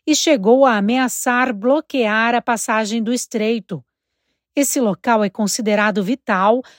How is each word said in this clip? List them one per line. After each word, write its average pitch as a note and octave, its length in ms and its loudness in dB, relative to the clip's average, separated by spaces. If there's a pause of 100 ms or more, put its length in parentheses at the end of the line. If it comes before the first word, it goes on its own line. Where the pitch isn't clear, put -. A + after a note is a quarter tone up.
e D4+ 100 2
chegou C4 500 4
a A#3 120 2
ameaçar B3 760 0
bloquear A#3 800 0
a A#3+ 80 0
passagem A3 640 -2
do A3 80 -2
estreito. A3 720 -4 (720)
Esse C#4+ 240 0
local A3 440 0
é G3+ 60 -2
considerado G#3 760 -2
vital G#3+ 600 0 (160)